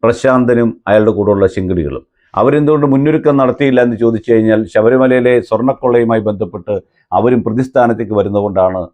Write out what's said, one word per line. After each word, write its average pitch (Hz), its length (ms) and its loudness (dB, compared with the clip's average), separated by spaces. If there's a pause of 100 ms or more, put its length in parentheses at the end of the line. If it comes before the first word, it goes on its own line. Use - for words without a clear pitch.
പ്രശാന്തനും 120 640 0 (200)
അയാളുടെ 107 280 2
കൂടെയുള്ള 98 380 0
ശിങ്കിടികളും. 87 480 -4 (360)
അവരെന്തുകൊണ്ട് 147 540 2
മുന്നൊരുക്കം 151 480 0
നടത്തിയില്ല 127 440 0
എന്ന് 120 160 -2
ചോദിച്ചു 113 300 -2
കഴിഞ്ഞാൽ 110 280 2 (120)
ശബരിമലയിലെ 127 600 2 (160)
സ്വർണ്ണക്കൊള്ളയുമായി 120 800 0
ബന്ധപ്പെട്ട് 104 460 -8 (440)
അവരും 120 280 2
പ്രതിസ്ഥാനത്തേക്ക് 117 720 -2
വരുന്നതുകൊണ്ടാണ് 95 640 -2 (120)